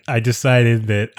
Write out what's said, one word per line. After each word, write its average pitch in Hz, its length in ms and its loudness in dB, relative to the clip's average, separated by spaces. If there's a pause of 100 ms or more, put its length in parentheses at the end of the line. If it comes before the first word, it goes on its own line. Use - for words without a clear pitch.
I 123 120 -2
decided 117 680 0
that 107 320 -2